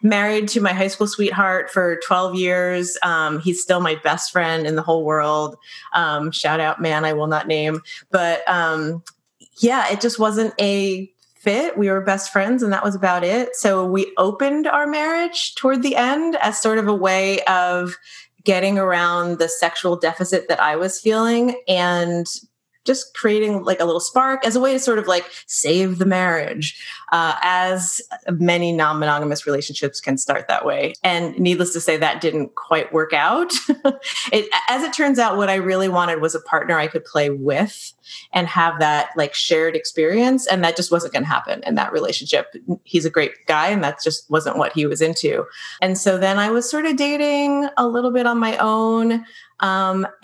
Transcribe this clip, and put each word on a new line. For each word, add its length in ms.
married 460
to 120
my 120
high 160
school 180
sweetheart 640
for 360
twelve 280
years. 680
Um, 380
he's 220
still 180
my 160
best 360
friend 340
in 100
the 60
whole 220
world. 520
Um, 360
shout 300
out 200
man 240
I 80
will 140
not 200
name. 340
But, 380
um, 540
yeah, 340
it 80
just 180
wasn't 420
a 500
fit. 400
We 140
were 100
best 320
friends 300
and 100
that 100
was 120
about 280
it. 320
So 320
we 300
opened 500
our 200
marriage 680
toward 280
the 140
end 400
as 240
sort 180
of 100
a 60
way 500
of 500
getting 340
around 600
the 100
sexual 480
deficit 520
that 120
I 160
was 240
feeling 540
and 580
just 300
creating, 480
like, 160
a 60
little 140
spark 440
as 120
a 40
way 140
to 40
sort 200
of, 80
like, 180
save 500
the 80
marriage, 760
uh, 280
as 600
many 400
non-monogamous 720
relationships 560
can 160
start 300
that 180
way. 260
And 360
needless 340
to 80
say, 160
that 240
didn't 360
quite 360
work 220
out. 380
<laughs> 260
It, 160
as 140
it 100
turns 260
out, 200
what 100
I 60
really 340
wanted 320
was 140
a 60
partner 380
I 100
could 180
play 240
with 600
and 140
have 320
that, 360
like, 180
shared 420
experience. 720
And 160
that 140
just 140
wasn't 240
gonna 120
happen 400
in 100
that 160
relationship. 640
He's 240
a 40
great 360
guy, 220
and 140
that 220
just 260
wasn't 280
what 160
he 100
was 160
into. 460
And 160
so 220
then 200
I 120
was 180
sort 160
of 120
dating 680
a 100
little 240
bit 140
on 120
my 200
own, 640
um, 460